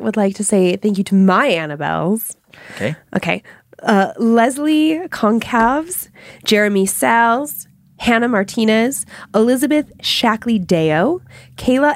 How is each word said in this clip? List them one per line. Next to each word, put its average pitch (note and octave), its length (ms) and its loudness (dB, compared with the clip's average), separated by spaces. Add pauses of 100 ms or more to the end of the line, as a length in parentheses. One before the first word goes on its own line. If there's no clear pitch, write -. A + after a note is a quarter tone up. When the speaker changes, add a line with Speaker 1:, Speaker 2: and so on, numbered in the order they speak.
Speaker 1:
would A3 160 -4
like G3 200 0
to G#3+ 60 -6
say F#3 320 2
thank G3+ 220 -2
you G3 60 0
to - 100 -4
my F#3+ 360 4
Annabelles. D#3+ 840 -4 (380)
Speaker 2:
Okay. B2 220 -6 (200)
Speaker 1:
Okay. - 280 -4 (400)
Uh, G3 340 2
Leslie D4 840 2 (100)
Concavs, A#3 1000 -2 (360)
Jeremy G#3 420 2
Sals, A#3 800 0 (320)
Hannah A#3 280 0
Martinez, A3 800 0 (300)
Elizabeth C4 560 2 (100)
Shackley A3+ 560 0
Deo, F3 640 0 (360)
Kayla C#4 380 2